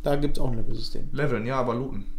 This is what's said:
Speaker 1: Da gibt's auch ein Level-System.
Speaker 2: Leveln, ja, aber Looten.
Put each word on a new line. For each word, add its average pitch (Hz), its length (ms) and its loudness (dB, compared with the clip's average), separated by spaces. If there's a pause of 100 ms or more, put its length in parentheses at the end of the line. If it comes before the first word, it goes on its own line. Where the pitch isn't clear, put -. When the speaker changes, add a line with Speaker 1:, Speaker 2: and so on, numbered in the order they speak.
Speaker 1:
Da 143 140 0
gibt's 143 220 2
auch 139 120 4
ein 117 60 0
Level-System. 110 560 0
Speaker 2:
Leveln, 131 320 0
ja, 131 120 -4
aber 120 180 0
Looten. 120 320 -4 (120)